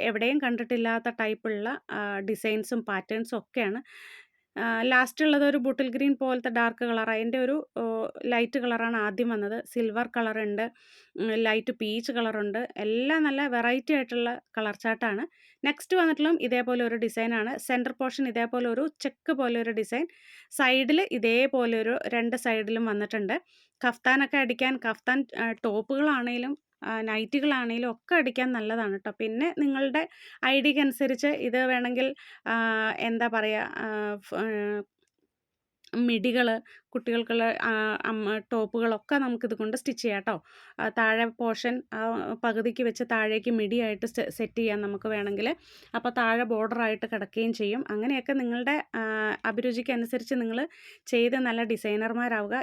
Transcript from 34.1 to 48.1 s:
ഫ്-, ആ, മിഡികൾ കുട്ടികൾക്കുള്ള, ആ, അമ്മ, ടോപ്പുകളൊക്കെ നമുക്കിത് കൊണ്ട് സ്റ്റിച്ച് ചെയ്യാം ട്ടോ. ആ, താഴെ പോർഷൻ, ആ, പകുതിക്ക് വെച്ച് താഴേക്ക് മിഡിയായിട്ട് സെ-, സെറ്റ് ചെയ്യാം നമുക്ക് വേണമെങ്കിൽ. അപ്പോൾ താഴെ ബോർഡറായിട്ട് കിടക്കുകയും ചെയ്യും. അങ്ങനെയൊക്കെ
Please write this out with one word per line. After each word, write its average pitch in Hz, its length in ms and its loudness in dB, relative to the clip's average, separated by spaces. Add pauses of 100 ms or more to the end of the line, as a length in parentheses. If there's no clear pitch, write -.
ഫ്-, - 80 -10
ആ, 202 100 -2 (1600)
മിഡികൾ 233 400 2 (460)
കുട്ടികൾക്കുള്ള, 233 500 0 (180)
ആ, 226 100 0 (320)
അമ്മ, 214 340 -2 (140)
ടോപ്പുകളൊക്കെ 226 640 0
നമുക്കിത് 240 360 -2
കൊണ്ട് 214 220 -2
സ്റ്റിച്ച് 247 260 -4
ചെയ്യാം 202 180 0
ട്ടോ. 202 140 -2 (440)
ആ, 220 100 0
താഴെ 220 360 4
പോർഷൻ, 233 580 -2 (120)
ആ, 214 60 -6 (440)
പകുതിക്ക് 226 380 0
വെച്ച് 240 280 -2
താഴേക്ക് 220 400 0
മിഡിയായിട്ട് 220 560 0
സെ-, - 240 -4
സെറ്റ് - 280 -6
ചെയ്യാം 214 220 0
നമുക്ക് 202 280 -4
വേണമെങ്കിൽ. 208 400 -2 (460)
അപ്പോൾ 233 160 -2
താഴെ 233 340 2
ബോർഡറായിട്ട് 220 640 0
കിടക്കുകയും 220 460 -2
ചെയ്യും. 220 380 -2
അങ്ങനെയൊക്കെ 247 420 -2